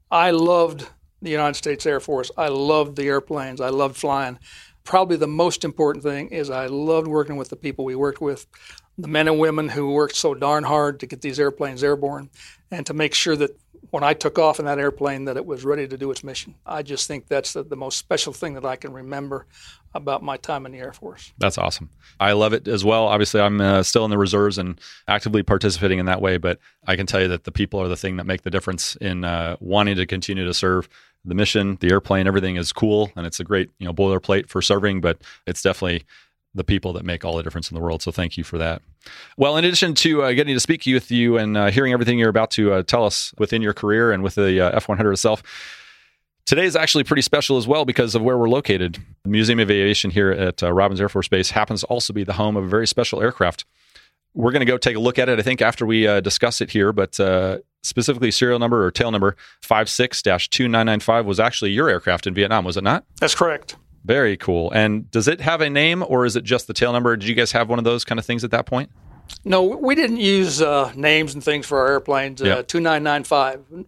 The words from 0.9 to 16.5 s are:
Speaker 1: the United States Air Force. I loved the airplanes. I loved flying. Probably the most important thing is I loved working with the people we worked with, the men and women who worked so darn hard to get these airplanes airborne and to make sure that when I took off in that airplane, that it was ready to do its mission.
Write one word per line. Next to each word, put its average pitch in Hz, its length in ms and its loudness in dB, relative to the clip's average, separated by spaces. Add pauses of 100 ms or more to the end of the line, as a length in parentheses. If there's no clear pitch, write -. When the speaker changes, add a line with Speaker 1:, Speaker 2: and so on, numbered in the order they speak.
Speaker 1:
the 175 80 -12
United 151 280 -2
States 147 280 -6
Air 143 160 0
Force. 131 380 -6
I 156 100 -2
loved 143 480 0
the 143 80 -6
airplanes. 139 560 -4
I 127 80 -4
loved 135 300 -2
flying. 139 400 -4 (460)
Probably 185 340 2
the 147 80 0
most 160 380 -2
important 147 380 -2
thing 143 260 -6
is 147 200 -8
I 131 200 -6
loved 156 400 -2
working 151 280 -2
with 135 140 -10
the 123 60 -12
people 139 280 -8
we 127 100 -6
worked 139 280 -2
with, 143 240 -6 (500)
the 151 120 -10
men 156 200 2
and 156 100 2
women 156 300 0
who 143 240 -4
worked 147 240 0
so 151 160 0
darn 139 320 0
hard 143 360 0
to 135 60 -10
get 127 140 -16
these 139 180 -6
airplanes 139 460 -2
airborne 143 460 -2 (400)
and 165 160 -8
to 147 80 -8
make 151 180 -2
sure 160 240 0
that 143 180 -2 (360)
when 143 120 -2
I 147 100 4
took 151 260 0
off 156 200 4
in 151 80 -6
that 143 120 -2
airplane, 139 480 -2
that 131 120 -6
it - 80 -8
was 131 180 -10
ready 143 240 -2
to 131 80 -10
do 139 140 -6
its 127 120 -10
mission. - 320 -14 (120)